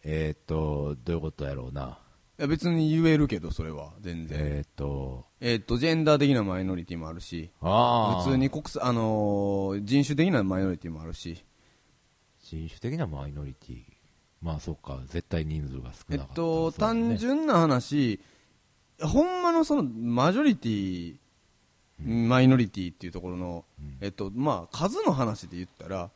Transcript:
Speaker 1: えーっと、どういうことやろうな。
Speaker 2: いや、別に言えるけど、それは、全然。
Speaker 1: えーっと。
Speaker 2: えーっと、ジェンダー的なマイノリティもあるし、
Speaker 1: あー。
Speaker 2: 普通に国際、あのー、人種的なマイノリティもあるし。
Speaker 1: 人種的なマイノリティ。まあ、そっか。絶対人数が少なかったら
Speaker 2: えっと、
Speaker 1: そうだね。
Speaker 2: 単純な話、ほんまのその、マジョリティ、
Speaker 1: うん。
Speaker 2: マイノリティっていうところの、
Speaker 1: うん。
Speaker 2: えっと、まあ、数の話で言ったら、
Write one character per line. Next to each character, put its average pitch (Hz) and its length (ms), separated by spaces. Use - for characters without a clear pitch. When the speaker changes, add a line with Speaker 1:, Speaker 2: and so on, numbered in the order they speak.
Speaker 1:
え 78 280
ー 73 40
っ - 100
と、 73 600
ど 85 80
う - 20
い 80 40
う - 20
こ 78 100
と 73 140
や 69 100
ろ 64 140
う - 20
な。 67 260
Speaker 2:
い - 40
や、 143 60
別 160 220
に 160 200
言 160 180
え 156 100
る 147 100
け 98 120
ど、 80 120
そ - 120
れ 80 80
は、 73 300
全 85 260
然。 76 100
Speaker 1:
え 73 280
ー - 20
っ - 80
と。 67 500
Speaker 2:
え 120 160
ー 104 60
っ - 20
と、 120 140
ジ 131 80
ェ 165 100
ン 160 80
ダ 151 120
ー 139 40
的 139 140
な 117 100
マ 92 160
イ 95 60
ノ 92 100
リ 87 80
テ 85 120
ィ - 20
も 80 100
あ 82 60
る 87 80
し、 82 300
Speaker 1:
あ 107 580
ー。 90 60
Speaker 2:
普 135 60
通 131 60
に 135 120
国 - 180
際、 - 160
あ 123 80
の 101 840
ー、 104 80
人 135 180
種 139 140
的 170 120
な 127 140
マ 95 160
イ 95 40
ノ 95 100
リ 80 40
テ 85 120
ィ - 20
も 78 100
あ 82 40
る 82 80
し。 85 280
Speaker 1:
人 80 260
種 - 140
的 131 160
な 147 100
マ 71 220
イ - 20
ノ 73 140
リ 67 80
テ - 180
ィ。 60 120
ま 82 140
あ、 76 40
そ 80 140
っ - 100
か。 67 240
絶 82 220
対 82 160
人 76 200
数 65 140
が 62 40
少 62 40
な 62 40
か - 20
っ - 120
た 151 120
ら - 60
Speaker 2:
え - 20
っ - 100
と、 165 360
Speaker 1:
そ - 60
う - 40
だ 220 120
ね。 233 180
Speaker 2:
単 220 60
純 277 300
な 190 140
話、 131 580
ほ 175 240
ん 359 180
ま 349 120
の 330 100
そ 294 180
の、 - 20
マ 120 500
ジ 233 60
ョ 302 40
リ 233 140
テ - 100
ィ、 92 480
Speaker 1:
う 113 80
ん。 117 140
Speaker 2:
マ 127 140
イ 131 80
ノ 131 80
リ 117 100
テ 95 140
ィ 87 120
っ - 40
て 90 100
い - 20
う 82 40
と 92 80
こ 90 80
ろ 90 80
の、 87 260
Speaker 1:
う - 20
ん。 69 200
Speaker 2:
え 101 80
っ - 20
と、 98 240
ま 120 340
あ、 - 80
数 233 260
の 277 100
話 110 340
で 85 80
言 90 100
っ - 40
た - 80
ら、 90 280